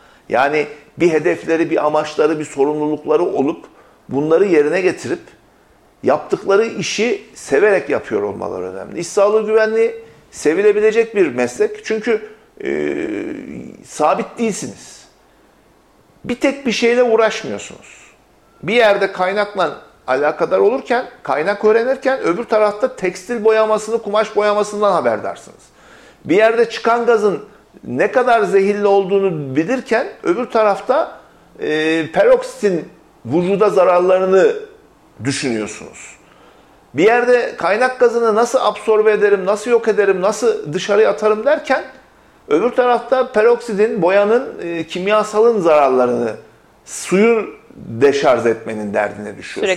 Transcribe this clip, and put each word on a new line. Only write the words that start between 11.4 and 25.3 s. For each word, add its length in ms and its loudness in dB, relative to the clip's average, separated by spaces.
Çünkü, 440 -4
e, 60 -6
sabit 400 -2
değilsiniz. 600 -8
Bir 140 -6
tek 260 -2
bir 60 0
şeyle 320 2
uğraşmıyorsunuz. 1080 -2
Bir 100 -4
yerde 380 2
kaynakla 640 -2
alakadar 520 0
olurken, 460 0
kaynak 420 -2
öğrenirken 540 0
öbür 240 -2
tarafta 520 0
tekstil 500 -4
boyamasını, 560 2
kumaş 340 -2
boyamasından 560 0
haberdarsınız. 720 -4